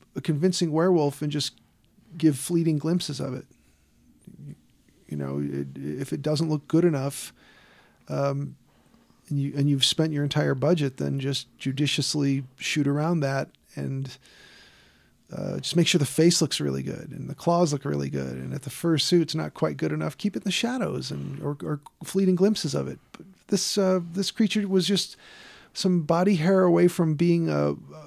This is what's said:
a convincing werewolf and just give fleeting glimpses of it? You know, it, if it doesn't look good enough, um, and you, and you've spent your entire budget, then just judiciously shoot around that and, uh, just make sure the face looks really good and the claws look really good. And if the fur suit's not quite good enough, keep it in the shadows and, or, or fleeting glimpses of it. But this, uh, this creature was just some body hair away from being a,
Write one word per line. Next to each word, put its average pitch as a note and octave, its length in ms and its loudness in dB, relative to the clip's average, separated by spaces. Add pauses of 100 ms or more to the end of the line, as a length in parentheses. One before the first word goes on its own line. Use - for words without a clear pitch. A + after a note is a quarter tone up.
(160)
a C#3+ 60 -6
convincing E3 500 0
werewolf D#3 500 2
and D3+ 100 -2
just D3 220 -4 (640)
give D3 200 4
fleeting E3 400 0
glimpses D3+ 420 -2
of C3+ 140 -6
it? - 120 -10 (1600)
You D3+ 100 -8
know, C3+ 240 -4
it, C#2+ 340 -4
if D2 380 -8
it D3 80 -6
doesn't D3+ 280 -2
look D3+ 180 -4
good E3+ 180 2
enough, C#3 480 -4 (760)
um, C#3 460 -4 (720)
and C#3+ 100 0
you, C#3 160 -2
and C#3+ 140 4
you've C3+ 160 2
spent D#3+ 280 0
your D3 100 -2
entire C#3+ 320 0
budget, C#3+ 420 0
then C#3 220 -2
just C3+ 280 -4 (100)
judiciously C#3 840 -2 (140)
shoot C#3+ 300 -2
around D3+ 340 2
that C3+ 280 -2 (260)
and, C3+ 420 -6 (1160)
uh, F#2+ 240 -6
just - 160 -6
make E3+ 120 4
sure E3+ 120 4
the C#3+ 60 2
face E3+ 360 4
looks - 200 -2
really C#3 200 -2
good - 300 -8
and - 180 -10
the - 60 -10
claws E3+ 380 2
look C3+ 100 -4
really C#3+ 260 -2
good. C3+ 280 -6
And C3 160 -8
if - 80 -8
the - 80 -12
fur E3 280 0
suit's E3 380 2
not D#3 180 -6
quite D3+ 220 -2
good D3+ 160 -2
enough, D#3 260 -4
keep G3+ 200 -4
it - 20 -4
in - 60 -8
the F#3+ 60 0
shadows F3 600 -4
and, C#3 300 -8
or, C#3+ 240 -4
or D3+ 160 -4 (200)
fleeting F#3 360 2
glimpses F#3 360 2
of C#3 140 -2
it. - 100 -10 (140)
But - 140 -20 (220)
this, - 300 0
uh, F#3 220 2 (140)
this F#3+ 180 -2
creature G#3+ 380 2
was F#3 180 4
just - 300 0 (560)
some F3+ 300 2
body F3+ 320 4
hair F#3 280 4
away F3 240 6
from D#3+ 280 2
being E3+ 340 4
a, D3 260 2 (320)